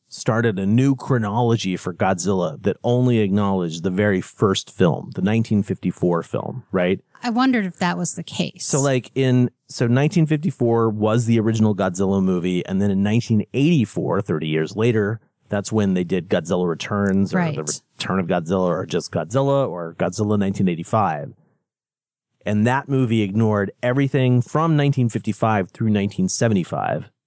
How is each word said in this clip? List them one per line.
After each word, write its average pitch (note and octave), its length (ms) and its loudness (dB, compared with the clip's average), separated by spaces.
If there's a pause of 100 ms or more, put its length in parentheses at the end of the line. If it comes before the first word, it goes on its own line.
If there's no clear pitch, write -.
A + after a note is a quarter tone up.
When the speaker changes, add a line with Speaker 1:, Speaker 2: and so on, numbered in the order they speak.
Speaker 1:
started A2+ 500 -2
a G2 80 -2
new B2+ 300 2
chronology A2+ 800 0
for F2 180 -6
Godzilla F#2 680 0
that F#2+ 220 -2
only B2 340 2
acknowledged F#2+ 640 0
the F#2+ 60 0
very F#2+ 320 2
first - 500 -2
film, - 440 0
the F2+ 60 -6
nineteen G#2+ 400 0
fifty-four F2+ 640 -2
film, - 480 -8
right? F#2 300 0 (220)
Speaker 2:
I B3 80 -4
wondered B3 340 0
if F3 120 -8
that F3 200 -2
was F3 180 -2
the E3+ 80 -8
case. - 420 -6
Speaker 1:
So, D3 140 0
like, C3+ 360 0
in, B2+ 340 2 (180)
so - 200 -2
nineteen D3 380 4
fifty-four B2 640 0
was G#2+ 360 2
the A#2 140 4
original G#2+ 360 2
Godzilla F#2+ 480 0
movie, F2+ 420 0
and F#2+ 160 -2
then G2+ 100 0
in G2 120 0
nineteen G#2+ 500 2
eighty-four, A#2 680 0
thirty D#2 260 -2
years D#2 280 -2
later, A2 440 0 (300)
that's G2+ 220 -4
when G2+ 240 2
they F2+ 80 0
did F2 260 -4
Godzilla F2+ 380 0
Returns, G2 680 0
or F#3 40 0
Speaker 2:
Right. E3 180 -2
Speaker 1:
The D#2 80 -6 (340)
Return F#2 220 -2
of F2 80 -4
Godzilla, F2+ 400 0
or E2 180 -2
just E2 260 -4
Godzilla, C3+ 560 0
or E2 300 -8
Godzilla G#2 420 -2
nineteen G2 300 0
eighty-five. E2 640 -2 (1120)
And G#2 220 2
that C3 200 0
movie B2 340 2
ignored G#2 500 2 (100)
everything B2+ 600 2
from D#3 340 0
nineteen C#3 340 2
fifty-five G#2+ 640 0
through A2+ 180 -2
nineteen G2+ 400 0
seventy-five. - 800 -2 (180)